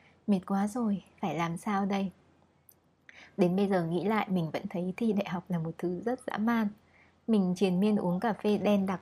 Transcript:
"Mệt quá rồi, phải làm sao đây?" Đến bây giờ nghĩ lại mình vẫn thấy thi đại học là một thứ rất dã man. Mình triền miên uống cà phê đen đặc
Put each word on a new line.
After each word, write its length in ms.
"Mệt 200
quá 200
rồi, 360
phải 140
làm 220
sao 300
đây?" 240
Đến 200
bây 120
giờ 160
nghĩ 200
lại 260
mình 200
vẫn 200
thấy 260
thi 160
đại 160
học 200
là 100
một 200
thứ 220
rất 260
dã 120
man. 300
Mình 300
triền 240
miên 160
uống 240
cà 120
phê 260
đen 280
đặc 140